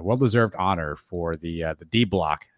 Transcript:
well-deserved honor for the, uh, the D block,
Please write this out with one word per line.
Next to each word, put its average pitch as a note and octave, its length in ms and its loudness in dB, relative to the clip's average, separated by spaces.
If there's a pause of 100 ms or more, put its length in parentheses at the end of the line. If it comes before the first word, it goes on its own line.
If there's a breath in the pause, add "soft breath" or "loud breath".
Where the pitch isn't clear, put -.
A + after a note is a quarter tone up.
well-deserved A2+ 520 2
honor F2 380 0
for E2+ 400 -6
the, E2 300 -6
uh, D#2+ 100 -2
the E2 120 -18
D A#2 180 2
block, F2 420 0 (120)